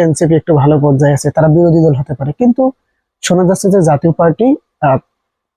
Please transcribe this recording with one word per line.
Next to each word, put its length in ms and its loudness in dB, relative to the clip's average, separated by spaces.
এনসিপি 340 0
একটু 200 -2
ভালো 240 2
পর্যায়ে 340 0
আছে, 180 -4
তারা 160 0
বিরোধী 360 2
দল 120 2
হতে 180 -8
পারে, 180 -8
কিন্তু 320 -2
শোনা 200 0
যাচ্ছে 260 0
যে 120 2
জাতীয় 300 0
পার্টি, 360 0
আহ, 160 0